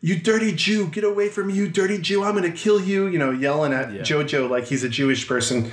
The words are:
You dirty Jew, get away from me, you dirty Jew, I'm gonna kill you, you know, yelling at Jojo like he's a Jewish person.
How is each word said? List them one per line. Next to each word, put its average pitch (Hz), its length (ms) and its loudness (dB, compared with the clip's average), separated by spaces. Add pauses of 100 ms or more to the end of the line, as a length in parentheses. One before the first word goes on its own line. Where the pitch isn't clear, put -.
You 170 180 0
dirty 220 320 2
Jew, 196 360 0
get 208 160 -6
away 208 260 0
from 202 180 -4
me, 196 60 -4
you 196 160 0
dirty 196 280 0
Jew, 196 260 0
I'm 208 120 0
gonna 175 160 0
kill 208 300 2
you, 196 260 0
you 180 100 -2
know, 135 140 2
yelling 139 420 0
at 131 160 -2
Jojo 139 600 0
like 123 160 0
he's 127 180 -2
a 127 60 0
Jewish 135 380 0
person. 120 460 0